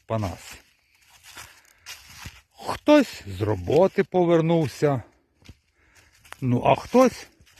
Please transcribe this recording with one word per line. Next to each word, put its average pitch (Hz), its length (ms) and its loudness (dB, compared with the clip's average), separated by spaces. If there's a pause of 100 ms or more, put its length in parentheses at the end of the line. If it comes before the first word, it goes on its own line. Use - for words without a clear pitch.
Панас. 107 480 -8 (2000)
Хтось - 760 0
з 95 140 -8
роботи 110 640 0
повернувся, 160 1000 0 (1400)
ну, 123 240 -2
а 135 100 4
хтось - 520 0 (320)